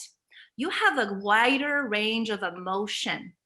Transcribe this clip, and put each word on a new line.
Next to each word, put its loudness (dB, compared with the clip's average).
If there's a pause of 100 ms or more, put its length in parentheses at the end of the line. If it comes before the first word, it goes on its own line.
(560)
you -4
have 2
a 0
wider 2
range 0
of -4
emotion. -4 (120)